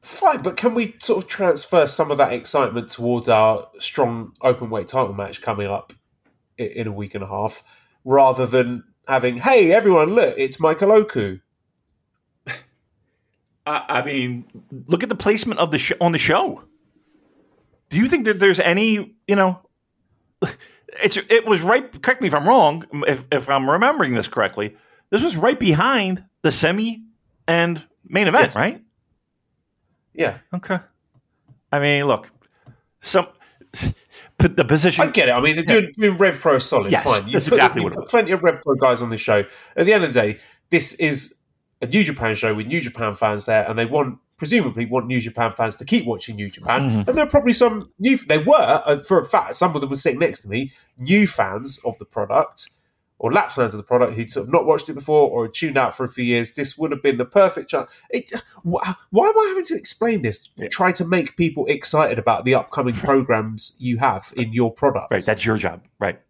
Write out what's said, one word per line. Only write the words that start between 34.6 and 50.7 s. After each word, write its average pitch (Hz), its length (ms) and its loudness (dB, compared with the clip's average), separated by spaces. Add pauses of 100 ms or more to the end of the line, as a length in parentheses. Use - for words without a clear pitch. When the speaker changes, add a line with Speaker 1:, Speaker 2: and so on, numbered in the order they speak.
Speaker 2:
position 151 400 2
Speaker 1:
I 302 60 -2
get 151 180 2
it. 123 40 4
I 123 80 2
mean, 151 160 2
they're 165 80 -2 (120)
Speaker 2:
Yeah. 214 60 6
Speaker 1:
doing, 170 140 -6
doing 208 200 2
Rev 185 240 2
Pro 143 180 2
solid. 139 340 0
Speaker 2:
Yes, - 120 2
Speaker 1:
Fine. 104 220 0
You 120 80 -8
Speaker 2:
that's - 140 2
Speaker 1:
put, 240 60 4
Speaker 2:
exactly 131 260 4
Speaker 1:
you 165 40 -2
Speaker 2:
what - 80 -4
it - 40 -10
Speaker 1:
put - 80 -10
Speaker 2:
was. - 60 -16
Speaker 1:
plenty 208 220 2
of 180 100 -2
Rev 165 180 2
Pro 143 140 0
guys 127 280 0
on 117 80 -6
the 113 60 -6
show. 104 280 2 (320)
At 170 100 2
the 208 60 6
end 202 120 4
of 143 80 -4
the 120 80 2
day, 107 180 -2 (320)
this - 240 0
is 151 440 -2 (440)
a 127 40 -6
New 185 180 2
Japan 120 300 -4
show 110 200 -2
with 107 120 -8
New 160 140 -4
Japan 113 340 -8
fans 104 320 -2
there, 110 220 2
and 110 100 -4
they 117 80 -2
want, 135 320 -2 (180)
presumably 151 500 -2
want 117 200 -2
New 123 140 -2
Japan 113 320 -4
fans 110 240 -4
to - 80 -14
keep 226 220 0
watching 107 300 -8
New 101 140 -8
Japan. 131 380 -2
Speaker 2:
Mm-hmm. 110 100 0 (100)
Speaker 1:
And 254 100 0
there 302 60 2
are 294 60 -10
probably 285 220 2
some 220 460 0
new, 247 180 2
they 151 220 0
were, 196 460 4
uh, 147 120 2
for 165 240 2
a - 40 -6
fact, - 320 -2
some 175 180 0
of 147 60 -2
them 135 100 -6
were 135 60 -4
sitting 135 220 0
next 165 220 -2
to 104 80 -18
me, 127 240 -6 (260)